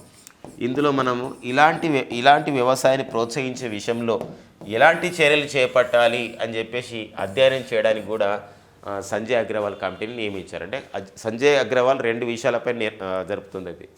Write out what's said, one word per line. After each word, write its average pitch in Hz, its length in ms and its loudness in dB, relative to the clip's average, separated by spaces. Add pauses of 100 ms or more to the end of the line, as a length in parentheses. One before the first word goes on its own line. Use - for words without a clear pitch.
(580)
ఇందులో 143 320 0
మనము 127 440 -2 (100)
ఇలాంటి 156 440 4
వ్య-, 139 240 2
ఇలాంటి 143 380 6
వ్యవసాయాన్ని 131 600 2
ప్రోత్సహించే 120 580 -4
విషయంలో 113 520 -2 (480)
ఎలాంటి 156 380 4
చర్యలు 151 380 4
చేపట్టాలి 123 960 2
అని 113 160 -6
చెప్పేసి 117 600 -8
అధ్యయనం 131 460 2 (100)
చేయడానికి 110 320 2
కూడా, 101 360 0 (440)
ఆ, 101 140 -6
సంజయ్ 107 360 -2
అగ్రవాల్ 104 460 -2
కమిటీని 98 340 -6
నియమించారు. 95 460 -8
అంటే 117 200 -8 (120)
అజ్-, 95 240 -12
సంజయ్ 131 400 2
అగ్రవాల్ 127 420 2
రెండు 117 260 -2
విషయాలపై 117 460 -2
నే-, 107 300 -6
ఆ, 92 260 -4
జరుపుతుంది 95 400 -8
అది, 85 300 -16